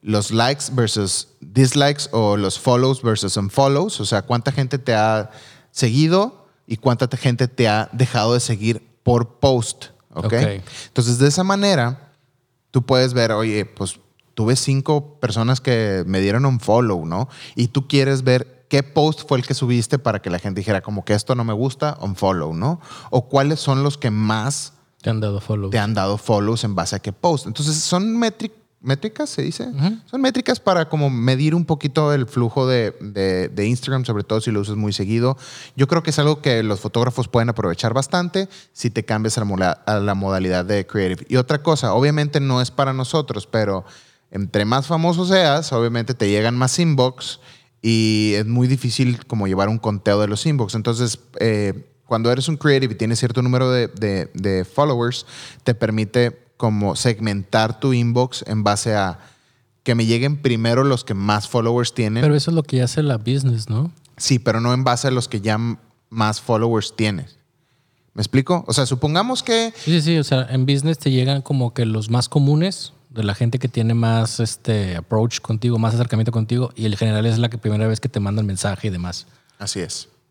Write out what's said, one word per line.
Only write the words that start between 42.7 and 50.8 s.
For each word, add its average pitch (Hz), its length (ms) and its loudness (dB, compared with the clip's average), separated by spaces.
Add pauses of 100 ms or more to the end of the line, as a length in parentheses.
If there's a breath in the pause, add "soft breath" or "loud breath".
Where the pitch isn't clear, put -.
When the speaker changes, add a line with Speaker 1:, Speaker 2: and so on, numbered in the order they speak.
Speaker 1:
para 135 220 0
nosotros, 127 540 -4
pero 101 360 0 (480 loud breath)
entre 101 320 -2
más 131 240 0
famoso 170 380 0
seas, 156 480 2
obviamente 117 400 0
te 107 160 0
llegan 107 260 2
más 127 240 0
inbox 131 640 0 (400 loud breath)
y 110 540 2
es 107 100 0
muy 123 240 2
difícil 123 560 0
como 104 220 -2
llevar 95 200 2
un 113 100 0
conteo 104 440 0
de 104 60 2
los 101 180 -4
inbox. 131 300 0
Entonces, 117 440 -2 (220)